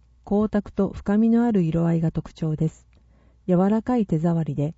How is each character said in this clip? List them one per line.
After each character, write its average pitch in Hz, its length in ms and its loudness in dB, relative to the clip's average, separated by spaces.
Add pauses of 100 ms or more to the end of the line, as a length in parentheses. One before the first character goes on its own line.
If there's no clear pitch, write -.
(260)
光 208 260 0
沢 208 120 0
と - 260 -4
深 - 280 -4
み 226 120 4
の 233 160 4
あ 240 60 0
る 202 100 2
色 165 240 0
合 170 100 2
い 165 60 0
が 160 100 0
特 - 220 -8
徴 156 220 -4
で 160 140 0
す。 - 180 -18 (600)
柔 185 220 2
ら 220 120 0
か 247 160 -2
い 214 80 0
手 160 140 -2
触 165 240 0
り 147 120 -6
で、 147 220 -4